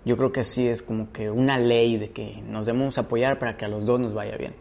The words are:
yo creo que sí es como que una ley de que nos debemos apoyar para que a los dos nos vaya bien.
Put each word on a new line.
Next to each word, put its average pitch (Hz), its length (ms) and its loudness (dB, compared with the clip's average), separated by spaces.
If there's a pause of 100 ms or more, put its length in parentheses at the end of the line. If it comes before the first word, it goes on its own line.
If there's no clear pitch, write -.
yo 120 100 2
creo 131 160 2
que 127 140 -2
sí 123 200 0
es 117 160 0
como 110 300 -4
que 107 180 -6
una 131 280 2
ley 117 400 4
de 104 140 -6
que 107 360 -12
nos 107 200 -6
debemos 127 300 0
apoyar 123 400 0
para 135 200 -4
que - 80 -6
a - 20 -4
los 104 180 -4
dos 123 140 4
nos 117 140 -2
vaya 107 240 -6
bien. - 240 -8